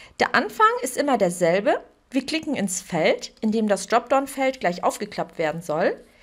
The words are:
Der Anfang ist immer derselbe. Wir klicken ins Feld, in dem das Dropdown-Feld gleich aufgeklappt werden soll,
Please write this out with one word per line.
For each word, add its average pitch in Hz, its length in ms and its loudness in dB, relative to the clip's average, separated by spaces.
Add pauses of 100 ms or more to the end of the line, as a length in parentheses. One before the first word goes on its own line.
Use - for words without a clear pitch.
(220)
Der - 140 2
Anfang 415 320 4 (160)
ist 494 120 -6
immer 285 220 0
derselbe. 185 640 2 (300)
Wir 269 140 0
klicken 320 300 -4
ins - 260 -4
Feld, 185 600 0
in 220 100 0
dem 214 160 0
das 190 200 0
Dropdown-Feld 262 720 0
gleich 180 240 -2
aufgeklappt - 520 -6
werden 160 240 -2
soll, 170 400 -2 (220)